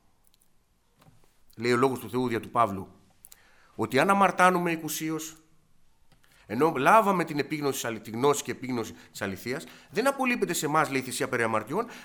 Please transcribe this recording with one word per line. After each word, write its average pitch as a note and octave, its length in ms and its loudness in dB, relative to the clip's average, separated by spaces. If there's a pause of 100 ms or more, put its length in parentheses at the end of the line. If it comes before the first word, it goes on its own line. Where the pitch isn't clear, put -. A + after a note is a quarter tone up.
(1600)
λέει A#2 160 0
ο B2 60 4
λόγος B2+ 220 2
του A2 100 -12
Θεού B2+ 180 -2
δια A2+ 120 -2
του G#2 100 -10
Παύλου, F#2+ 420 0 (840)
ότι A2+ 240 0
αν E3 100 2
αμαρτάνουμε F3+ 640 4
εκουσίως, D#3+ 640 -6 (1080)
ενώ C#3 300 2
λάβαμε F#3 480 4
την D#3 160 -4
επίγνωση, C3+ 600 -4
τη G#2+ 100 -16
γνώση C#3 340 0
και - 80 -8
επίγνωση A#2 420 -6 (180)
της - 100 -12
αληθείας, A2 440 -8 (240)
δεν A3 180 -2
απολείπεται B3 460 0
σε E3 120 -2
εμάς, D3+ 240 2
λέει, C3+ 120 -2
η - 20 -12
θυσία B2+ 260 -6
περί B2 140 0
αμαρτιών, A2 440 -2 (180)